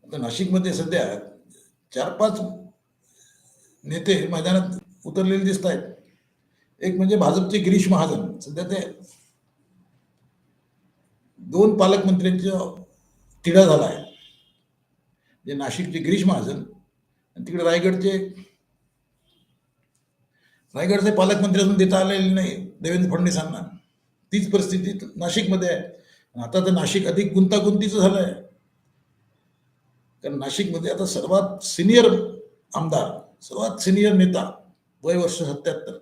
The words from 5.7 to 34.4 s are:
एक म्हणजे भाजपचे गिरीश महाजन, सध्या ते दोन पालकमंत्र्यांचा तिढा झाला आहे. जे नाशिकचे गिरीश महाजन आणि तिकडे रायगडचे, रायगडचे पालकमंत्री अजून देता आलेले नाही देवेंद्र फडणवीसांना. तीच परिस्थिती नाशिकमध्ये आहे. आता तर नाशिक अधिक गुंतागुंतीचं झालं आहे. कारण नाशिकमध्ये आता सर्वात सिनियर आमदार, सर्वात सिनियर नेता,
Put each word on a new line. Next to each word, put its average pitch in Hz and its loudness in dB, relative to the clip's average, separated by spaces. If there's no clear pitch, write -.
एक 185 -2
म्हणजे 190 2
भाजपचे 185 2
गिरीश 185 4
महाजन, 160 0
सध्या 151 -10
ते 180 -6
दोन 196 2
पालकमंत्र्यांचा 185 0
तिढा 185 8
झाला 151 4
आहे. - -8
जे 143 -10
नाशिकचे 143 -6
गिरीश 185 0
महाजन - 0
आणि - -12
तिकडे 170 -4
रायगडचे, 185 0
रायगडचे 196 0
पालकमंत्री 190 2
अजून 190 2
देता 185 4
आलेले 190 2
नाही 185 -2
देवेंद्र 180 0
फडणवीसांना. 160 -4
तीच 202 -2
परिस्थिती 185 -2
नाशिकमध्ये 180 -2
आहे. 147 -4
आता 180 -2
तर 190 2
नाशिक 185 0
अधिक 196 -2
गुंतागुंतीचं 202 2
झालं 185 4
आहे. 180 -2
कारण 143 -8
नाशिकमध्ये 165 -4
आता 190 -4
सर्वात - -2
सिनियर 226 4
आमदार, - -4
सर्वात - -6
सिनियर 202 4
नेता, 180 0